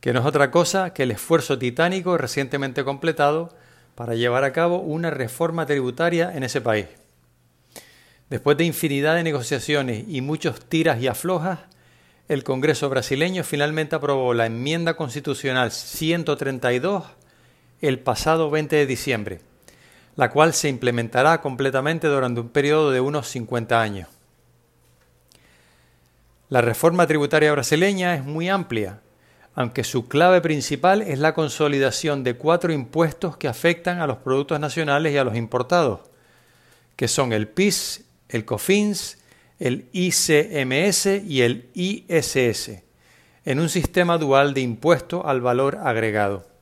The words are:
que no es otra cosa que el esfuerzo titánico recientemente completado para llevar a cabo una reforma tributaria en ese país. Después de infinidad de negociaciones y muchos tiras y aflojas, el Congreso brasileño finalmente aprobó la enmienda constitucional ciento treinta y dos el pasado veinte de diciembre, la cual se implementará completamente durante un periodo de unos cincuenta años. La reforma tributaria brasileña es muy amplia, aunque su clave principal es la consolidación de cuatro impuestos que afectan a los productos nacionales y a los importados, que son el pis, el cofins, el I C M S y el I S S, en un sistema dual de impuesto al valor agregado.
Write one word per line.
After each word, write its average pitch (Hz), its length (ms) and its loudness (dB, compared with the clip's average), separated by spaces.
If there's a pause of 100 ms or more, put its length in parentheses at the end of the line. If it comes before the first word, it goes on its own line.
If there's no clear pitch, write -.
que 120 140 0
no 127 60 2
es 120 60 2
otra 143 240 4
cosa 175 440 2
que - 80 -2
el 123 80 0
esfuerzo 139 480 0
titánico 170 580 0
recientemente 139 680 -4
completado 156 680 0 (400)
para 117 200 -6
llevar 120 300 2
a - 100 -2
cabo 175 240 2
una 165 320 -4
reforma 156 560 -4
tributaria 160 680 0
en 139 80 -4
ese 123 200 -2
país. 107 240 0 (1400)
Después 143 260 2
de 160 80 2
infinidad 151 500 0
de 170 100 0
negociaciones 135 840 -2
y 143 140 -4
muchos 151 420 -4
tiras 160 380 2
y 131 60 0
aflojas, 170 500 -2 (680)
el 139 160 -2
Congreso 139 440 0
brasileño 143 560 -2
finalmente 151 500 -2
aprobó 135 380 0
la 117 140 2
enmienda 156 500 -2
constitucional 131 760 -2
ciento 160 680 -2
treinta 135 340 -2
y 123 60 2
dos 175 260 -2 (800)
el 135 160 0
pasado 156 520 0
veinte 151 260 0
de 147 100 4
diciembre, 110 560 -4 (760)
la 131 140 2
cual 156 220 4
se - 160 -2
implementará 123 720 2
completamente 135 680 -2
durante 127 320 0
un 120 100 -8
periodo 147 400 2
de 127 100 2
unos 139 280 -2
cincuenta 117 520 -2
años. 101 280 -4 (2500)
La 127 100 4
reforma 165 460 4
tributaria 151 460 4
brasileña 175 640 2
es 135 80 -6
muy 156 260 -4
amplia, 110 500 -4 (540)
aunque 123 280 -4
su 120 260 -4
clave 175 340 6
principal 160 580 0
es 160 200 -4
la 156 120 2
consolidación 143 880 0
de 123 120 0
cuatro 165 380 0
impuestos 151 680 -2
que 143 100 -4
afectan 170 520 0
a 160 60 -2
los 123 120 -2
productos 143 420 -2
nacionales 151 540 0
y - 20 2
a 139 80 2
los 113 120 -2
importados, 123 640 0 (960)
que 120 120 -2
son 127 240 0
el 107 160 -2
pis, - 560 -2 (240)
el 113 160 -4
cofins, 202 720 0 (420)
el 135 340 -2
I 180 180 0
C 156 500 2
M 131 260 0
S 196 380 0
y 147 160 0
el 123 320 0
I 185 360 -4
S 135 420 2
S, 104 340 -8 (640)
en 139 140 0
un 165 100 0
sistema 170 480 2
dual 143 340 4
de 135 80 -2
impuesto 147 640 0
al 135 140 0
valor 123 420 0
agregado. 107 680 0 (100)